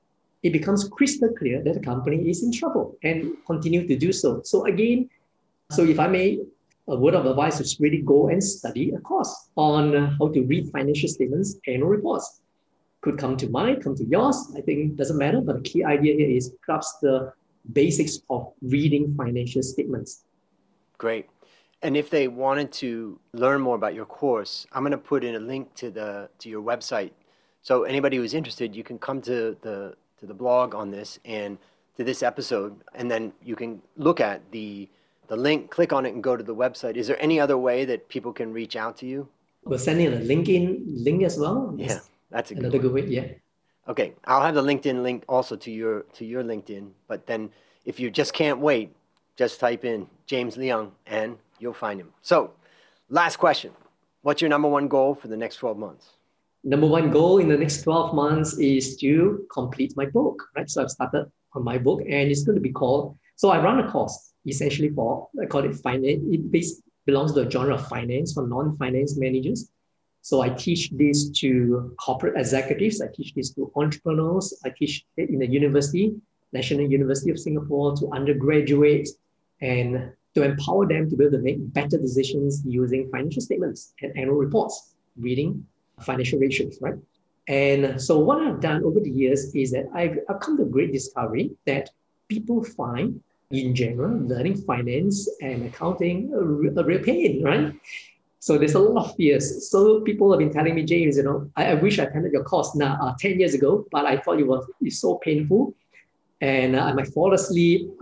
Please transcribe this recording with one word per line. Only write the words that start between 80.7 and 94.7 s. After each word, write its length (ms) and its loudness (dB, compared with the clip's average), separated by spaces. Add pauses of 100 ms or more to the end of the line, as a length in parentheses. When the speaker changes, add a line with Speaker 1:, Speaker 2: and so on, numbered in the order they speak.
Speaker 1:
them 220 0
to 60 0
be 100 6
able 120 4
to 60 -2
make 140 0 (160)
better 240 0
decisions 680 0
using 440 0
financial 320 -4
statements 600 -4
and 160 -10
annual 180 0
reports, 580 -2 (240)
reading 480 -4 (360)
financial 380 -2
ratios, 420 0
right? 140 -4 (520)
And 520 2
so 200 4
what 220 4
I've 200 -2
done 220 0
over 160 2
the 100 -2
years 460 0
is 160 0
that 220 -2
I've, 260 -2 (100)
I've 100 -4
come 180 -2
to 60 2
a 40 0
great 260 2
discovery 580 -4 (140)
that 240 -2 (380)
people 360 -2
find, 580 -4 (300)
in 220 -2
general, 420 0 (120)
learning 300 -2
finance 680 -2 (140)